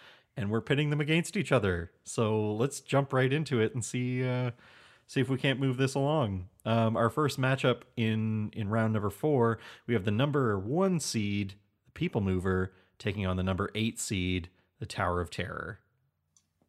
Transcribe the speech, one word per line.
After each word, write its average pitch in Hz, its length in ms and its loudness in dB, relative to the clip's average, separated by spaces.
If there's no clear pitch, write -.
and 101 160 -4
we're 113 80 0
pitting 147 300 0
them 147 100 0
against 160 380 0
each 151 160 0
other. 92 380 2
So 107 520 0
let's 131 260 -2
jump 135 320 0
right 131 180 4
into 139 300 0
it 110 120 2
and 117 120 -4
see, 123 420 -2
uh, 123 240 0
see - 140 0
if 120 80 0
we 135 80 0
can't 135 240 0
move 131 160 0
this 131 160 2
along. 135 560 0
Um, 113 320 2
our 117 120 4
first 139 300 0
matchup 131 440 0
in, 110 580 0
in 107 140 -6
round 110 240 2
number 104 180 0
four, 117 500 2
we 120 60 0
have 104 100 2
the 104 80 2
number 127 480 2
one 170 400 0
seed, 101 540 -2
the - 60 -20
People - 280 -2
Mover, 92 540 0
taking 101 260 -2
on 92 120 0
the 92 60 -2
number 95 300 0
eight 110 240 -2
seed, 92 520 -4
the - 60 -8
Tower 90 360 -2
of 85 80 -6
Terror. - 500 -10